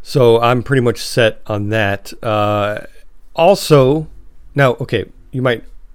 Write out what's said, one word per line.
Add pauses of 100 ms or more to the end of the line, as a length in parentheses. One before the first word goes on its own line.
so
I'm
pretty
much
set
on
that. (100)
Uh, (560)
also, (480)
now,
okay, (260)
you
might, (320)